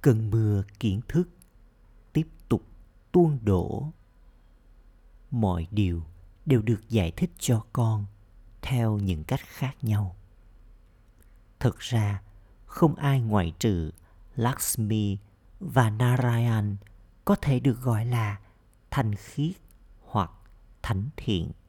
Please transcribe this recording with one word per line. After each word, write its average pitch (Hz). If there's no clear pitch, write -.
Cơn 110
mưa 104
kiến 104
thức 175
tiếp 156
tục -
tuôn 160
đổ. 104
Mọi 92
điều 87
đều 127
được 113
giải 92
thích -
cho 110
con 113
theo 113
những 90
cách 135
khác -
nhau. 104
Thật 117
ra, 104
không -
ai 139
ngoại 104
trừ 85
Lakshmi 107
và 127
Narayan 117
có 202
thể 135
được 127
gọi 113
là 113
thanh 113
khiết 151
hoặc 95
thánh 104
thiện. 85